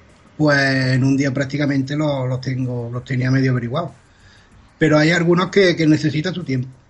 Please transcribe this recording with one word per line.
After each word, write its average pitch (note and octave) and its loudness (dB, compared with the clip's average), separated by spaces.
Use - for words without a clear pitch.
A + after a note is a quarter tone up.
pues C3+ 2
en B2+ 2
un C3+ 2
día C#3 0
prácticamente C#3 -2
los, C#3+ -2
los B2+ -4
tengo, B2 -6
los B2 -10
tenía B2+ -2
medio C3 2
averiguados. B2 -4
Pero D3+ 4
hay D#3 4
algunos F3 2
que, F3+ 4
que D#3+ 2
necesita D#3 0
su F3+ -8
tiempo. C3 -4